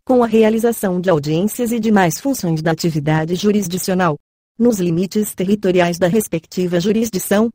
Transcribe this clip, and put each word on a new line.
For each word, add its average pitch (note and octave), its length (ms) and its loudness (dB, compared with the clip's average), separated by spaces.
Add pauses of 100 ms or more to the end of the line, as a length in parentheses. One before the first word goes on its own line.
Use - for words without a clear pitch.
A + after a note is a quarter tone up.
com B3 180 4
a A#3 40 4
realização A3 760 2
de F3+ 80 -2
audiências F3 640 0
e A#3+ 80 -2
demais G3 400 2
funções E3+ 400 -2
da E3 100 0
atividade D#3 640 -2
jurisdicional F#3 840 -2 (400)
nos A3+ 200 2
limites F3+ 560 -2
territoriais F3+ 640 0
da F#3 80 2
respectiva F3 760 -2
jurisdição, G#3+ 720 0